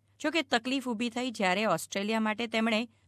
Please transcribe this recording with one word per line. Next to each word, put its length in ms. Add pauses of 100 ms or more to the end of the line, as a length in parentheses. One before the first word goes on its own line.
(220)
જો 140
કે 80 (120)
તકલીફ 360
ઊભી 240
થઈ 240
જ્યારે 240 (140)
ઓસ્ટ્રેલિયા 500
માટે 300
તેમણે 240 (260)